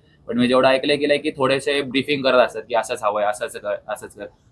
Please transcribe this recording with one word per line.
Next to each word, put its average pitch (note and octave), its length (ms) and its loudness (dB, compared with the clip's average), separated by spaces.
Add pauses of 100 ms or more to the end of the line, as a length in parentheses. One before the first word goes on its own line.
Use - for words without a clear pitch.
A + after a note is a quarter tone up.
(280)
पण A#2 100 -4
मी B2 100 2
जेवढं C3 200 4
ऐकलंय C#3 280 2
की, C#3+ 100 -2
like, C#3+ 160 2
की D3+ 80 -4
थोडेसे C#3 520 0
ब्रीफिंग C3+ 400 -2
करत B2+ 160 4
असतात A2 300 2
की A#2+ 60 -2
असंच A2+ 280 -2
हवंय, G#2 220 0
असंच G#2+ 320 -4
कर, G#2 180 -6 (140)
असंच G#2+ 260 -10
कर. G2+ 100 -14 (280)